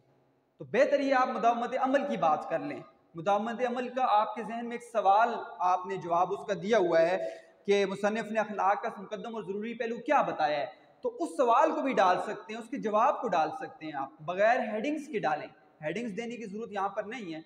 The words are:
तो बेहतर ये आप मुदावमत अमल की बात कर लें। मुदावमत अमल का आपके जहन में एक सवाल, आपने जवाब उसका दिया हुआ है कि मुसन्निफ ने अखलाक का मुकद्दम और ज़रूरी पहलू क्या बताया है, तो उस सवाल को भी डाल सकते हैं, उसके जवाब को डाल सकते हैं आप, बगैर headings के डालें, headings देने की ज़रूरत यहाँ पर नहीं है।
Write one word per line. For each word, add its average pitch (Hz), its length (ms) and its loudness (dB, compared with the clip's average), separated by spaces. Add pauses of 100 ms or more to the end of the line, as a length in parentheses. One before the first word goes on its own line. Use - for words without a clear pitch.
(600)
तो 160 60 -12
बेहतर 277 340 2
ये 269 120 0
आप 254 160 4
मुदावमत 233 460 0
अमल 262 300 2
की 226 140 -4
बात 156 300 2
कर 160 120 -2
लें। 135 220 -8 (320)
मुदावमत 208 480 -2
अमल 247 280 -2
का 254 220 0
आपके 220 300 0
जहन 233 220 -8
में 240 100 -8
एक 233 100 -10
सवाल, 214 480 4 (300)
आपने 190 360 0
जवाब 170 320 0
उसका 202 240 -4
दिया 196 240 2
हुआ 170 220 4
है 175 160 4 (480)
कि 202 220 4
मुसन्निफ 214 400 -2
ने 220 120 0
अखलाक 202 440 0
का 226 140 -4
मुकद्दम 208 380 -10
और 214 100 -8
ज़रूरी 208 300 -6
पहलू 233 260 -4
क्या 285 220 4
बताया 151 340 0
है, 139 140 -4 (320)
तो 254 80 0
उस 302 260 -6
सवाल 262 340 6
को 302 100 -2
भी 262 140 0
डाल 185 260 6
सकते - 320 -8
हैं, 226 60 -10
उसके 240 200 -10
जवाब 214 420 2
को 254 80 -4
डाल 160 280 2
सकते 156 280 -12
हैं 151 100 -10
आप, 135 280 -8
बगैर 214 460 2
headings 285 380 -4
के 226 140 -6
डालें, 151 280 -2 (340)
headings 202 300 -4
देने 226 240 -8
की 240 80 -10
ज़रूरत 208 280 -10
यहाँ 196 180 -2
पर 202 160 -6
नहीं 208 260 -10
है। 160 120 -10